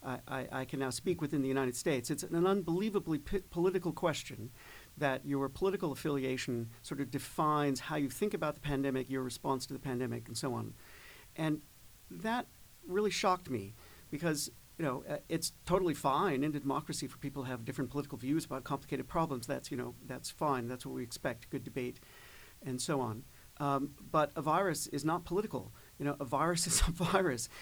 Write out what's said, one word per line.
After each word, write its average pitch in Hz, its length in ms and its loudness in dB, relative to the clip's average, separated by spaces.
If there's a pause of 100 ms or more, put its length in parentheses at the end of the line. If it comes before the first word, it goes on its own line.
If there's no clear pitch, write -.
(280)
I, 131 140 -4
I, - 180 -6
I 131 60 -4
can 139 140 -4
now 135 100 0
speak 175 320 0
within 147 200 2
the 135 60 2
United 131 280 2
States. 139 360 0
It's 139 100 -2
an 170 240 2
unbelievably 185 760 2
p-, 196 200 0 (100)
political 180 440 2
question 127 580 -2 (460)
that 139 280 0
your 139 220 2
political 185 460 0
affiliation 131 760 0 (140)
sort 139 160 -6
of 131 100 -2
defines 147 720 2
how - 160 -4
you 143 140 2
think 208 240 0
about 156 220 0
the - 60 -16
pandemic, 135 480 0
your 131 140 0
response 127 440 -2
to 143 60 -8
the 131 60 -6
pandemic, 120 480 -4
and 117 100 -8
so 127 160 -2
on. 110 200 -4 (640)
And 156 240 0 (500)
that 220 360 -2 (380)
really 202 240 2
shocked 180 400 2
me 107 240 -2 (380)
because, 156 400 0 (260)
you 165 60 -2
know, 131 260 0
uh, 147 80 -2 (120)
it's 165 240 0 (120)
totally 180 280 4
fine 143 500 4
in 151 100 2
a 147 60 -2
democracy 139 480 0
for - 100 -12
people 143 260 -6
to 127 60 -4
have 120 140 -4
different 127 260 -2
political 143 280 -4
views 139 260 2
about 131 220 -6
complicated 135 420 -2
problems. 156 400 0
That's, 131 240 -4
you 139 60 -2
know, 120 180 -4 (100)
that's 127 240 -8
fine. 135 380 0
That's 127 180 -6
what 131 80 -6
we 127 100 -4
expect, 117 460 -6
good 123 140 -4
debate 123 380 -4 (600)
and 127 200 -4
so 147 180 2
on. 120 240 -2 (340)
Um, 139 340 0 (200)
but 151 240 4
a 165 60 -2
virus 156 460 2
is 143 180 -2
not 170 200 2
political. 170 460 -2 (280)
You 143 60 -2
know, 143 140 0
a 143 60 -2
virus 160 420 2
<laughs> - 0 -
is 165 200 4
a 165 40 2
virus, 170 580 2 (120)